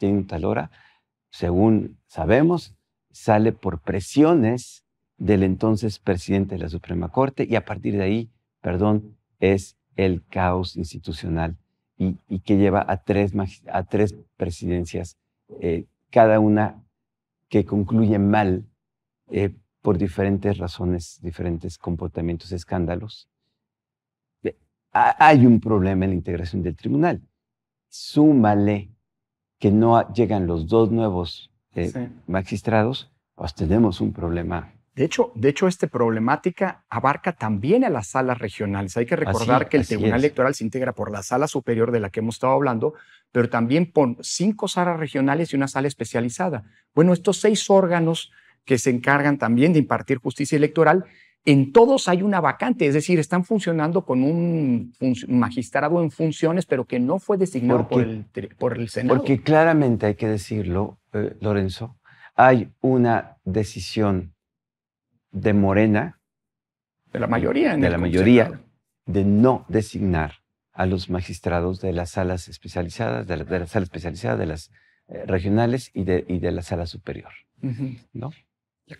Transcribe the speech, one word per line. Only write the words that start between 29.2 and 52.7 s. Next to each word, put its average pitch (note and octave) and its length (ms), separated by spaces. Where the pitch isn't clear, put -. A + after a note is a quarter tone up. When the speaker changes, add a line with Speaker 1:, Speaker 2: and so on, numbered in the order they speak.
Speaker 1:
que G#2+ 120
no A2+ 280
ha-, - 140
llegan G2+ 340
los E2 220
dos A2+ 220
nuevos, G2+ 600
eh, F2 160
Speaker 2:
Sí. B2+ 100
Speaker 1:
magistrados, G2+ 840
pues - 200
tenemos F#2+ 460
un G#2+ 120
problema. E2+ 600
Speaker 2:
De C3+ 100
hecho, A#3+ 300
de A#2 140
hecho, D3 200
esta F3+ 180
problemática B2 1040
abarca C#3 420
también B2 520
a A#3 60
las A#2+ 180
salas B2+ 300
regionales. G2 580
Hay A#2+ 100
que E3 100
recordar A#2 460
Speaker 1:
Así, - 80
Speaker 2:
que D#3 60
el C#3 60
Speaker 1:
así - 120
Speaker 2:
Tribunal A2 240
Speaker 1:
es. C3+ 60
Speaker 2:
Electoral C#3+ 300
se - 100
integra B2+ 280
por G#2 180
la G2+ 120
Sala B2+ 240
Superior A#2 460
de A#2 80
la G2+ 100
que - 100
hemos A2+ 160
estado C3 180
hablando, C#3 400
pero A#2 160
también C3 440
por B2+ 280
cinco G#3+ 460
salas F3 320
regionales C#3+ 540
y C#3+ 40
una C#3 120
sala C3+ 200
especializada. B2 760
Bueno, F3 180
estos F3+ 260
seis G#3 320
órganos E3+ 600
que C3 140
se C3+ 120
encargan C#3+ 480
también B2 340
de D#3+ 60
impartir B2+ 400
justicia C#3+ 380
electoral, D3+ 480
en C3+ 260
todos B3 360
hay F3+ 120
una G3 200
vacante, E3 460